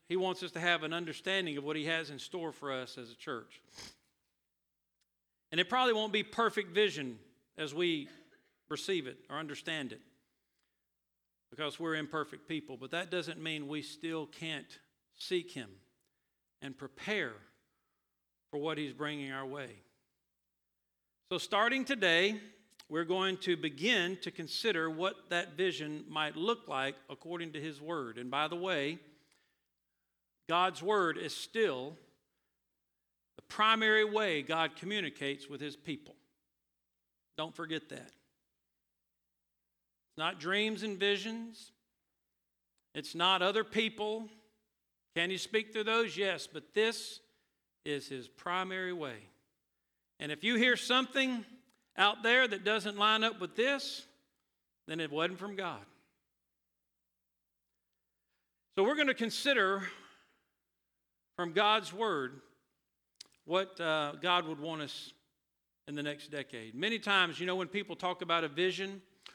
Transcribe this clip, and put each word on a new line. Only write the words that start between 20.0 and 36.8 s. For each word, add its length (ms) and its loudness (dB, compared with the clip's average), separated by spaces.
So 60 -2
starting 500 2
today, 520 4
we're 160 -2
going 340 2
to 180 2
begin 640 0
to 80 -6
consider 600 -2
what 400 -4
that 260 -2
vision 520 -2
might 280 -2
look 320 0
like 260 0
according 440 -10
to 80 -8
his 200 -8
word. 380 -6
And 120 -8
by 180 2
the 80 -4
way, 420 0
God's 300 4
word 340 4
is 180 -6
still 600 -2
the 120 -18
primary 560 6
way 380 2
God 340 0
communicates 720 -4
with 140 -10
his 140 -8
people. 380 -10